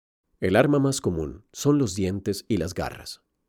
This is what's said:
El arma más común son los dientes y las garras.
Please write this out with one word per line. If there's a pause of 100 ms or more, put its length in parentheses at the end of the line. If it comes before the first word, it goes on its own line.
(400)
El
arma
más
común
son
los
dientes
y
las
garras. (260)